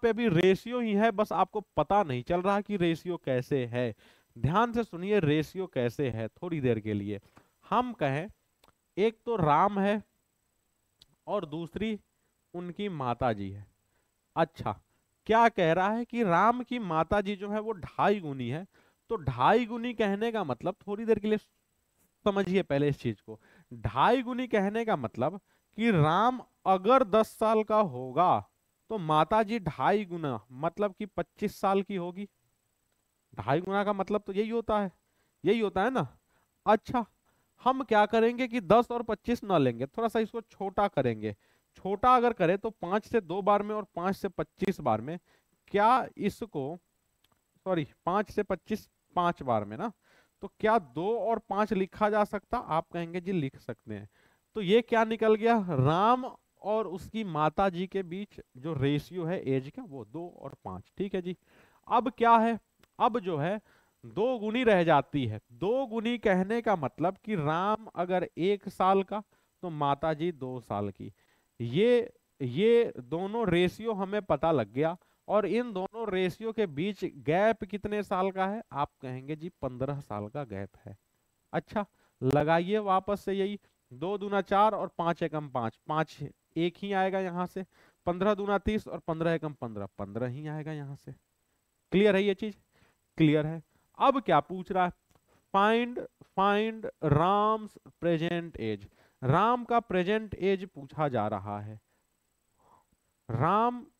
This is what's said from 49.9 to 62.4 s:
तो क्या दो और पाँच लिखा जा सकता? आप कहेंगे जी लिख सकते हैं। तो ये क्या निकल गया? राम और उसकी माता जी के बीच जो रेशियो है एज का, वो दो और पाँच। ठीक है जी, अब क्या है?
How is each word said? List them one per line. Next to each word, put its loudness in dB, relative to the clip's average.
तो -12
क्या 4
दो -6
और 0
पाँच 0
लिखा 0
जा 2
सकता? -6
आप -2
कहेंगे -8
जी -6
लिख -2
सकते -12
हैं। -12
तो -4
ये 4
क्या 2
निकल 2
गया? 2
राम 2
और -2
उसकी -8
माता 0
जी -4
के -4
बीच -12
जो -6
रेशियो -2
है -4
एज -2
का, -14
वो -12
दो -12
और -14
पाँच। -12
ठीक -4
है -2
जी, -8
अब 0
क्या 6
है? 0